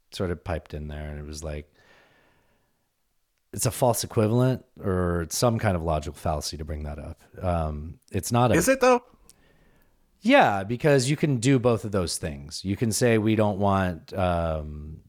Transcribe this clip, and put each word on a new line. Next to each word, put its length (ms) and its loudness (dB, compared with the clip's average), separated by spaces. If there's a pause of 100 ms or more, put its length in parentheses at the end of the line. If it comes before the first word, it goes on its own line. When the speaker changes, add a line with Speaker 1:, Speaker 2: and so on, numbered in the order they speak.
(120)
Speaker 1:
sort 180 -4
of 140 -6
piped 300 -8
in 140 -8
there, 200 -10
and 100 -10
it 60 -12
was 180 -12
like, 280 -10 (1800)
it's 140 -4
a 40 0
false 320 2
equivalent 600 2 (180)
or 480 0
some 280 0
kind 180 0
of 60 -2
logical 360 -4
fallacy 380 -4
to 80 -8
bring 200 -8
that 140 -10
up. 240 -14 (180)
Um, 580 -4 (120)
it's 220 -6
not 180 4
a 40 4
Speaker 2:
Is 140 2
it, 120 4
though? 220 4 (1200)
Speaker 1:
Yeah, 420 4
because 460 2
you 60 0
can 200 0
do 220 4
both 260 2
of 80 -6
those 260 0
things. 460 -10
You 120 -2
can 160 0
say, 260 4
"We 180 2
don't 220 2
want, 560 0
um, 840 -2 (100)